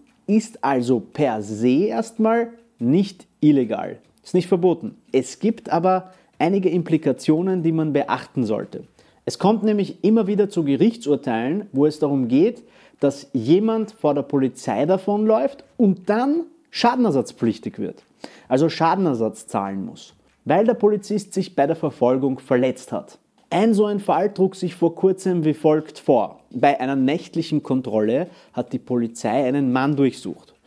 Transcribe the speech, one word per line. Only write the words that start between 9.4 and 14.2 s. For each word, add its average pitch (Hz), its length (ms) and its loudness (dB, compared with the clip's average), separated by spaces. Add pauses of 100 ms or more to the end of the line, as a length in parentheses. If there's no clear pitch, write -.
nämlich 208 380 -2
immer 214 260 2
wieder 202 220 0
zu 175 140 -2
Gerichtsurteilen, 143 1120 0
wo 139 120 2
es 151 140 0
darum 139 300 0
geht, 170 340 2 (380)
dass - 320 -2
jemand 202 580 0
vor 147 220 -2
der 143 80 -2